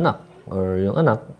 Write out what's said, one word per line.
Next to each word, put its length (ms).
anak. 160
Or 320
yung 160
anak, 260